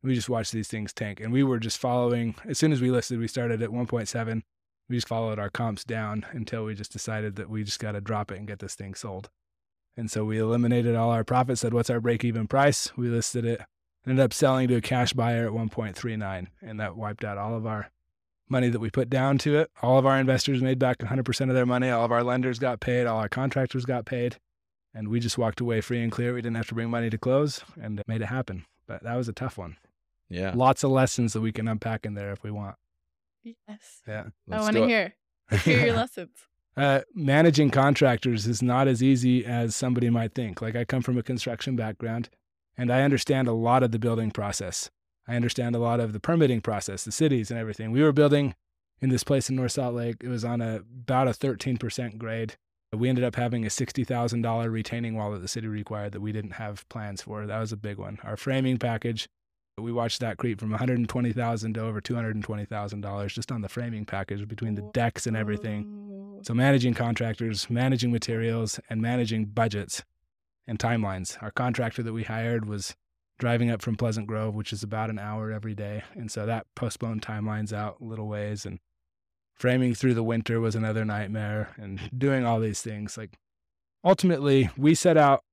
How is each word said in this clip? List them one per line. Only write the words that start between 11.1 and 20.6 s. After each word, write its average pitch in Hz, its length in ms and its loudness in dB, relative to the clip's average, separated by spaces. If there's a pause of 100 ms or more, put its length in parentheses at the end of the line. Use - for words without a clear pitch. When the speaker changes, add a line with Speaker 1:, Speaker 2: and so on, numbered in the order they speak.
Speaker 1:
our 113 140 2
profits, 123 360 2
said, 113 120 0
"What's 120 160 2
our 120 100 2
break-even 113 480 0
price?" 139 480 4
We 120 140 0
listed 117 340 -2
it, 117 160 0 (480)
ended 131 160 6
up 120 80 4
selling 131 380 4
to 123 80 6
a 113 40 2
cash 123 300 2
buyer 117 340 2
at 107 80 -2
one 113 140 -2
point 107 300 -6
three 113 180 -6
nine, 95 360 -6 (100)
and 110 180 -12
that 98 160 -4
wiped 107 300 -6
out 101 120 -4
all 104 180 -4
of 113 100 -4
our 107 260 -6 (580)
money 123 200 2
that 117 100 0
we 110 100 -2
put 120 200 0
down 135 300 4
to 147 180 2
it. 156 120 2 (120)
All 127 160 6
of 131 80 6
our 135 140 6
investors 131 420 2